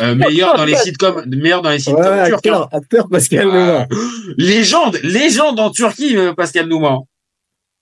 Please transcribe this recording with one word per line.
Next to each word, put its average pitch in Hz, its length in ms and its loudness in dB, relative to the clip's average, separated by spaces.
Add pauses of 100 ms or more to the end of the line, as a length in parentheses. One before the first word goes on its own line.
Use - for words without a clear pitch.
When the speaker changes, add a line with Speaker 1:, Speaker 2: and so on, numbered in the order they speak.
Speaker 1:
euh, 120 140 0
meilleur 165 420 2
dans 156 80 0
les 156 100 2
Speaker 2:
<laughs> 254 80 2
Speaker 1:
sitcoms, 180 440 -2
meilleur 156 340 0
dans 160 80 -2
les 147 100 0
sitcoms 139 240 0
Speaker 3:
Ouais, 190 240 2
Speaker 1:
turcs, 202 100 2
Speaker 3:
acteur, 208 260 0
Speaker 1:
hein. - 140 -8
Speaker 3:
acteur 208 320 0
Pascal 175 420 0
Speaker 1:
Ah. 175 360 2
Speaker 3:
Nouma. - 0 - (260)
Speaker 1:
<gasps> 202 240 -12
Légende, 220 680 2
légende 247 560 0
en 214 120 0
Turquie, 240 460 -2
euh, 180 160 0
Pascal 165 340 -2
Nouma. 151 300 0 (840)